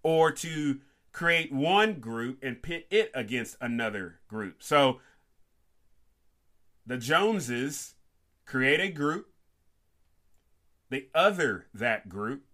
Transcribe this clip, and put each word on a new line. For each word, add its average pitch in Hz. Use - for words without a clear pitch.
or 160
to 151
create 170
one 190
group 117
and 123
pit 165
it 220
against 117
another 113
group. 104
So 135
the 123
Joneses 147
create 135
a 190
group, 156
they 135
other 170
that 107
group 110